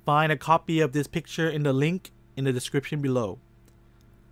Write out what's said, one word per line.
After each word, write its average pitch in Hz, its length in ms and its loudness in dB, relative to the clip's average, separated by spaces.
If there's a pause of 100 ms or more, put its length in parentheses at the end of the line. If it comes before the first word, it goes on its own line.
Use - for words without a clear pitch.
find 151 240 4
a 151 60 2
copy 165 420 2
of 147 140 2
this 143 160 -2
picture 165 420 -4
in 147 140 -4
the 139 80 2
link 156 400 0 (240)
in 135 80 -4
the 135 80 2
description 143 500 -4
below. 123 380 -2 (920)